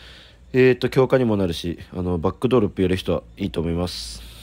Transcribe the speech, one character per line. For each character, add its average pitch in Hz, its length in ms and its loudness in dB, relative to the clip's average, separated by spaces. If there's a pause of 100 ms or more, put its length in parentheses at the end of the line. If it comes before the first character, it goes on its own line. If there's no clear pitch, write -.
(520)
え 127 200 6
ー - 20 4
と、 123 140 -2
強 131 180 2
化 135 120 2
に 127 60 4
も 110 120 2
な 98 100 2
る 85 60 -2
し、 85 260 -6 (140)
あ 90 100 -6
の、 90 160 -2
バ 95 120 0
ッ - 40 -10
ク - 140 -2
ド 123 100 4
ロ 104 80 2
ッ 87 40 -2
プ - 120 -2
や 92 60 2
る 92 80 2
人 92 160 -4
は 80 100 -2 (140)
い 98 100 -6
い 90 60 -4
と 85 80 -4
思 82 100 -4
い 85 40 -2
ま 87 120 -2
す。 - 360 -12 (200)